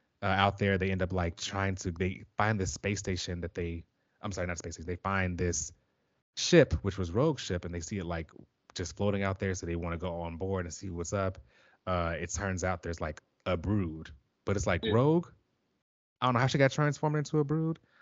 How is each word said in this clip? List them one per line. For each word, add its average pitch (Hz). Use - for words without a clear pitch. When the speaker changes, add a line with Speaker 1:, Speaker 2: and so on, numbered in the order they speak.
Speaker 1:
uh, 101
out 98
there. 98
They 95
end 92
up, 90
like, 87
trying 98
to, -
they 92
find 107
this 95
space 101
station 90
that 85
they, 85
I'm 104
sorry, 90
not 85
space 85
station. 82
They 90
find 92
this 87
ship, -
which 98
was 87
Rogue's 135
ship, 87
and 87
they 87
see 98
it, 87
like, 82
just -
floating 101
out 95
there. 98
So 90
they 85
wanna 85
go 85
on 85
board 95
and 82
see 95
what's 85
up. 95
Uh, 87
it 82
turns 92
out 92
there's, 85
like, 78
a 92
brood, 80
but 98
it's, -
like, 92
Speaker 2:
Yeah. 113
Speaker 1:
Rogue. 139
I 123
don't 127
know 120
how 131
she 135
got 135
transformed 151
into 151
a 147
brood, 160